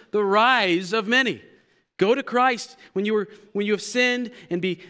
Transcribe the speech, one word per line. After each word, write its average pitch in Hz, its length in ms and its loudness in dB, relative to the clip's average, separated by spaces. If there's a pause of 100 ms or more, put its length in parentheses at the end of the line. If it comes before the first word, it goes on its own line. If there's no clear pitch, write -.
(100)
the 208 140 0
rise 196 680 2
of 214 140 -2
many. 233 340 0 (560)
Go 202 180 2
to 269 100 -4
Christ 247 520 -2 (160)
when 196 120 -4
you 214 120 0
are, 202 120 -4 (240)
when 202 140 -2
you 208 60 0
have 190 100 -2
sinned 247 500 -2 (180)
and 175 100 -2
be 180 300 -4